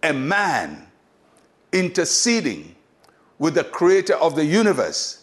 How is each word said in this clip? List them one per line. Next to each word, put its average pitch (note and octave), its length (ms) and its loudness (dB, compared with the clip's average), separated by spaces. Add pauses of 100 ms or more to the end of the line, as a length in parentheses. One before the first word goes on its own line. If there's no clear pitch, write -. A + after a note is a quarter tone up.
A D#3 80 0
man C3+ 720 -2 (840)
interceding F3 1040 -2 (640)
with D#3 160 0
the E3+ 100 2
creator F#3 500 2
of D3 220 0
the D3+ 80 2
universe D3+ 800 0